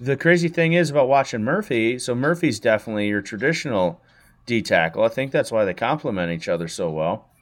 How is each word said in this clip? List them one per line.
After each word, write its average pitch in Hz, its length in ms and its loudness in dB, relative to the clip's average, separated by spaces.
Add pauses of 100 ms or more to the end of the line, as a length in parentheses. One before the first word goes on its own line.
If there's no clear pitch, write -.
the 131 160 -2
crazy 170 320 4
thing 165 260 2
is 170 160 2
about 139 180 4
watching 131 360 2
Murphy, 123 540 0
so 120 160 -4
Murphy's 143 460 0
definitely 107 480 0
your 104 140 0
traditional 110 800 -2 (460)
D 117 160 0
tackle. 90 420 2
I 113 40 4
think 131 220 -4
that's 139 220 0
why 110 120 2
they 92 100 -2
complement 117 580 -2
each 82 160 -6
other 85 200 -2
so 85 220 -4
well. 80 380 -4 (140)